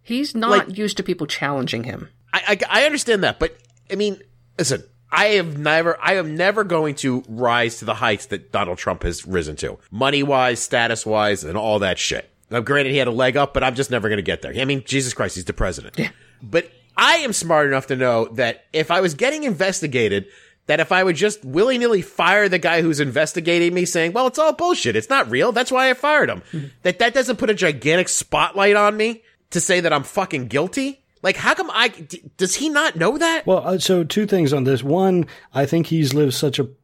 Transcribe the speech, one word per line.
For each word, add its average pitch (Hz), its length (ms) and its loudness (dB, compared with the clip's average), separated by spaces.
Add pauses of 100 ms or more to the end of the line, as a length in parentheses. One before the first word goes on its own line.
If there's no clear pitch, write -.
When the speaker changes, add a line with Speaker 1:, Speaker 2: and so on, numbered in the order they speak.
Speaker 1:
He's 269 340 -6
not 220 340 2
Speaker 2:
Like, 190 80 -10
Speaker 1:
used 208 200 -4
to 185 60 -6
people 170 240 -4
challenging 131 560 -4
him. - 260 -12 (240)
Speaker 2:
I, 190 260 0 (100)
I, 208 120 4
I 285 40 4
understand 240 380 0
that, 117 160 0
but, - 180 -4 (340)
I 190 40 -4
mean, 202 240 -2 (380)
listen, 151 260 -2 (280)
I 175 160 4
have 170 300 0
never, 160 440 2
I 170 120 2
am 160 220 -2
never 202 280 2
going 156 320 0
to 127 320 -2
rise 117 520 0
to 110 60 -14
the 107 100 -2
heights 107 320 -2
that - 240 -10
Donald 92 260 -2
Trump - 260 -4
has 87 240 -6
risen 80 300 -4
to. - 200 -8 (140)
Money-wise, 135 680 2
status-wise, 110 840 0
and 82 140 -6
all 107 220 0
that 92 200 0
shit. - 300 -4 (200)
Now, 117 120 -2
granted, 135 300 0
he 143 60 0
had 127 100 2
a 120 40 -2
leg 127 260 0
up, 143 160 0
but 127 100 0
I'm 131 120 -2
just 127 160 -2
never 110 180 0
gonna 104 120 0
get 85 200 -4
there. - 160 -12
I 131 80 -2
mean, 135 200 -2
Jesus 131 280 -2
Christ, 101 220 -4
he's 90 100 -10
the - 80 -6
president. - 440 -6
Speaker 1:
Yeah. - 120 -4 (320)
Speaker 2:
But 120 280 -2 (280)
I 294 200 4
am 277 160 -2
smart 156 340 2
enough 135 200 -2
to 135 80 -2
know 123 380 2
that 117 400 -2
if 156 180 -2
I 175 100 4
was 175 120 0
getting 285 300 -2
investigated, 143 840 -2 (420)
that 151 120 2
if 160 120 0
I 185 120 4
would 180 120 2
just 208 300 -2
willy-nilly 226 560 2
fire 196 480 2
the 180 100 0
guy 165 220 2
who's 160 180 0
investigating 165 720 0
me 180 120 0
saying, 170 280 -2
"Well, 254 140 0
it's 247 120 -4
all 311 140 2
bullshit, 339 420 0
it's 220 140 -2
not 269 220 2
real, 165 200 2
that's 247 200 -2
why 262 180 2
I 254 40 2
fired 285 360 2
him," 92 120 -6 (100)
Speaker 1:
Mm-hmm. 143 160 -8 (160)
Speaker 2:
that 180 160 0
that 233 140 2
doesn't 247 240 0
put - 120 4
a 214 40 4
gigantic 160 560 2
spotlight 196 680 2
on 208 220 4
me 220 260 -2 (280)
to 175 100 -2
say 180 180 2
that 165 140 2
I'm 143 100 0
fucking 135 440 -4
guilty? 185 560 -4 (200)
Like, 190 140 0
how 247 160 2
come 349 180 -4
I, 233 180 2
d-, - 340 -14 (140)
does 185 180 -2
he 285 140 -4
not 294 260 0
know 185 220 0
that? 330 300 0
Speaker 3:
Well, 185 180 2
uh, 185 140 0
so 180 240 2
two 208 220 -2
things 175 280 2
on 139 120 0
this. 131 180 0
One, 180 420 2 (280)
I 139 120 0
think 165 220 0
he's 156 260 0
lived 143 200 2
such 139 260 -2
a 120 100 -2 (140)